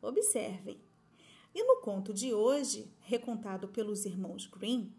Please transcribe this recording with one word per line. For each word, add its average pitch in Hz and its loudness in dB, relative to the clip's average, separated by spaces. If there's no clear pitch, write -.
Observem. 214 0
E 403 0
no 508 8
conto 196 -2
de 233 -2
hoje, 220 2
recontado 214 -4
pelos 208 -2
irmãos 190 -6
Grimm, 214 -4